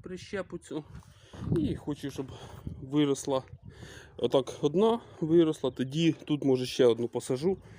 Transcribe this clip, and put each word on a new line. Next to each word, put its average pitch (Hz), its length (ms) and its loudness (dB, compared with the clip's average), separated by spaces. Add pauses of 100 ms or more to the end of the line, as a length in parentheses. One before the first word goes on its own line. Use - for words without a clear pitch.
прищепу 180 560 -10
цю. 147 260 -10 (720)
І 240 200 0
хочу, 143 340 -8
щоб 131 220 -10 (500)
виросла. 139 600 0 (760)
Отак 123 440 2
одна 208 400 2 (200)
виросла, 156 500 4
тоді 151 440 0 (100)
тут, 143 200 -2
може, 127 220 2
ще 123 200 4
одну 117 220 4
посажу, 135 480 -2 (220)